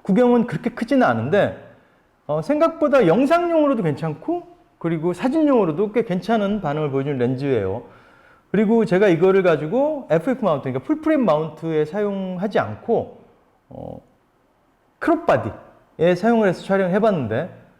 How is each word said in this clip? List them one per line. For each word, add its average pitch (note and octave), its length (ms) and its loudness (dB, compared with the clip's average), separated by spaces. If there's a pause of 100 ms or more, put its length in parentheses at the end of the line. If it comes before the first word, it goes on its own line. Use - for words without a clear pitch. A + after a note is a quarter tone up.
구경은 A#3+ 460 4
그렇게 A3+ 240 -6
크지는 B3 340 0
않은데, B2+ 580 0 (600)
어, D3+ 160 -4
생각보다 D4 640 2
영상용으로도 C#4+ 760 2
괜찮고 E3+ 640 -4 (320)
그리고 E3+ 340 -2
사진용으로도 A3 760 0
꽤 A#3 140 0
괜찮은 G3+ 560 -2
반응을 D3+ 280 -4
보여주는 C3+ 300 -2
렌즈예요. B2 640 -2 (640)
그리고 A3 340 2
제가 G3 240 2
이거를 F#3 360 4
가지고 F#3+ 680 0
에프에프 E3+ 340 0
마운트, D#3 200 0
그러니까 C3+ 200 -4
풀프레임 D#4 400 0
마운트에 D#3 640 0
사용하지 G3 720 -4
않고, A2 640 -4 (480)
어, G1+ 320 -16 (1000)
크롭 - 260 -2
바디에 D3+ 920 -2
사용을 A3 340 2
해서 - 120 -4
촬영을 F#3+ 320 0
해봤는데 E3+ 560 0 (300)